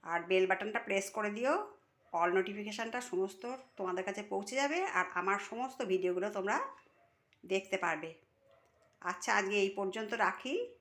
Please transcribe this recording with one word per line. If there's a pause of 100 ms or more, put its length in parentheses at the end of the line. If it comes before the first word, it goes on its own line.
(120)
আর (100)
বেল
বাটনটা
প্রেস (120)
করে
দিও, (640)
all
নোটিফিকেশানটা (100)
সমস্ত (340)
তোমাদের
কাছে (100)
পৌঁছে
যাবে, (180)
আর (140)
আমার (100)
সমস্ত (120)
ভিডিওগুলো (100)
তোমরা (840)
দেখতে
পারবে। (920)
আচ্ছা,
আজকে (100)
এই
পর্যন্ত (140)
রাখি (260)